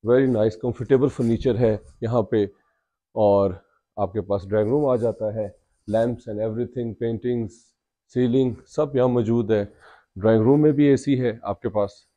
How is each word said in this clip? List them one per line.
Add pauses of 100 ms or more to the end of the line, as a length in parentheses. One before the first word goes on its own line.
Very
nice,
कंफर्टेबल
फर्नीचर
है (220)
यहाँ (100)
पे। (680)
और (340)
आपके
पास
ड्राइंग
रूम
आ
जाता
है, (400)
लैंप्स
and
everything,
पेंटिंग्स, (640)
सीलिंग (120)
सब
यहाँ
मौजूद
है। (440)
ड्राइंग
रूम
में
भी
एसी
है
आपके
पास।